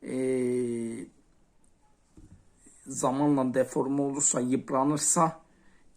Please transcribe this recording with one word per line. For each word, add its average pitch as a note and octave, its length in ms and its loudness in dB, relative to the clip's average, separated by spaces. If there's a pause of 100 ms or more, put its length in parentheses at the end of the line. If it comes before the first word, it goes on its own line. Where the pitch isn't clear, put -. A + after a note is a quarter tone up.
e, - 120 -8 (2750)
zamanla C3+ 680 0
deforme C3+ 480 0
olursa, C#3 380 0
yıpranırsa, C#3 1000 0 (560)